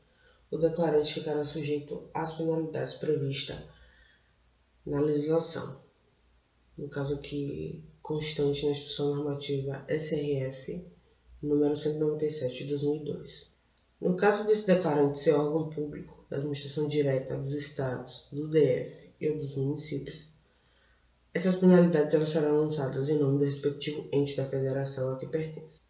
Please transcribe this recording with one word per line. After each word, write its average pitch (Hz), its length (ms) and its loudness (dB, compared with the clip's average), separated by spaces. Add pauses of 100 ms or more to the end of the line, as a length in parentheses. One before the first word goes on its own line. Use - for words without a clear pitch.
(500)
o 147 80 -4
declarante 160 560 2
ficará 151 300 -2
sujeito 147 680 -4
às 160 240 -6
penalidades 160 580 -2
previstas - 840 -4 (1040)
na 143 180 -2
legislação. 151 800 0 (960)
No 147 100 -8
caso 143 280 -4
aqui, 143 680 -8 (160)
constante 147 640 -2
na 147 80 2
Instrução 143 440 -2
Normativa 139 680 -4
S 156 280 0
R 143 320 0
F, - 360 -10 (600)
número 147 340 4
cento 151 200 -2
e - 20 -4
noventa 151 260 0
e 147 60 0
sete 131 320 -4
de 143 80 -8
dois 143 120 -2
mil 147 140 2
e 151 80 -8
dois. - 480 -10 (480)
No 180 160 2
caso 214 300 4
desse 214 200 4
declarante 147 520 4
ser 156 160 4
órgão 151 340 0
público - 640 -8
da - 80 -4
administração 147 500 -4
direta 139 480 0
dos 139 140 -4
estados, 135 840 -6
do 151 160 -6
D 156 160 6
F - 460 0 (100)
e 156 80 -2
ou 151 80 0
dos 139 200 -6
municípios, - 800 -4 (1000)
essas 180 220 2
penalidades, 170 580 8
elas 156 160 2
serão 151 260 4
lançadas 147 540 0
em 147 80 4
nome 139 220 4
do 143 40 4
respectivo 147 680 -4
ente 143 280 0
da 135 80 -2
federação 135 680 -2
a 131 60 -6
que - 80 -8
pertence. - 520 -8 (120)